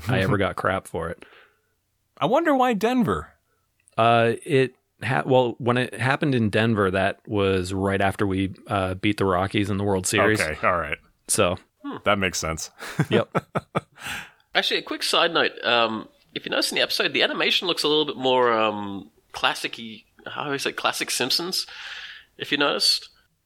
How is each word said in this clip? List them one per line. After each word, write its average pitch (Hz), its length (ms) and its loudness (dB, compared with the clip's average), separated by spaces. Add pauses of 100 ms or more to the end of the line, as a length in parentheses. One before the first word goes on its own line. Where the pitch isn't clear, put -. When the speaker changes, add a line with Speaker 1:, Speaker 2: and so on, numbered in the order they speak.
Speaker 1:
I 95 120 0
ever 95 180 2
Speaker 2:
<laughs> - 0 -
Speaker 1:
got 90 180 -2
crap 95 300 -2
for 82 220 -6
it. - 160 -12 (920)
Speaker 2:
I 143 80 0
wonder 302 280 2
why 254 200 2
Denver. 196 600 0 (600)
Speaker 1:
Uh, 117 360 4 (120)
it 135 300 2 (280)
ha-, 127 220 0
well, 127 340 4
when 120 180 0
it 123 180 -2
happened 135 400 0
in 113 160 2
Denver, 107 400 2
that 95 360 0
was 95 460 0
right 98 280 0
after 98 260 2
we, 95 280 -2 (120)
uh, 95 280 -2
beat 104 240 -2
the 98 60 0
Rockies 98 460 0
in 98 60 -2
the 101 80 -2
World 95 220 0
Series. 107 340 2
Speaker 2:
Okay, 78 260 -2
all 92 120 2
right. 73 200 -4 (300)
Speaker 1:
So. 92 300 2 (260)
Speaker 3:
Hmm. 269 200 -8
Speaker 2:
That 101 140 4
makes 92 200 0
sense. 80 320 -6 (200)
<laughs> - 200 -2
Speaker 1:
Yep. - 180 2 (1300)
Speaker 3:
Actually, 185 260 2
a - 20 -10
quick 302 200 -10
side 170 300 0
note. 143 200 2 (120)
Um, 113 440 0 (260)
if - 100 -8
you - 60 -8
notice 302 220 -2
in - 40 -6
the - 60 2
episode, - 300 -2
the - 100 0
animation 175 460 0
looks - 160 -2
a 151 40 0
little 151 160 2
bit 143 120 -6
more, 127 360 2
um, 104 580 -2 (220)
classic-y, 127 720 -6 (220)
how 127 180 -8
do 143 80 -6
you 139 60 -4
say, - 140 -2
classic - 380 -2
Simpsons, 165 560 -2 (680)
if - 140 -10
you 143 80 4
noticed. 151 520 2 (360)